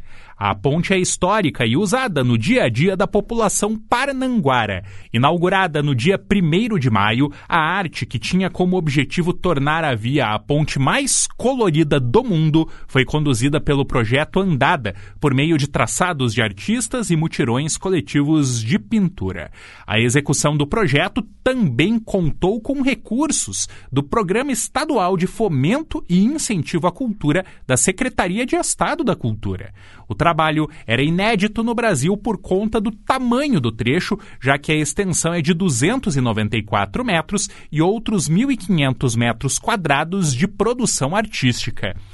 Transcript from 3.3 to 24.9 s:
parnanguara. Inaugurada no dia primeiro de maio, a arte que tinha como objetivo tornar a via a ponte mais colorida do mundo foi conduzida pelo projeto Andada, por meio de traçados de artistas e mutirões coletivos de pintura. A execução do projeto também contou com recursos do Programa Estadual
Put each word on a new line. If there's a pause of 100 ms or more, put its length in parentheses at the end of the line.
parnanguara. (260)
Inaugurada
no
dia
primeiro
de
maio, (160)
a
arte
que
tinha
como
objetivo
tornar
a
via
a
ponte
mais (120)
colorida
do
mundo (180)
foi
conduzida
pelo
projeto
Andada, (240)
por
meio
de
traçados
de
artistas
e
mutirões
coletivos
de
pintura. (360)
A
execução
do
projeto (200)
também
contou
com
recursos (220)
do
Programa
Estadual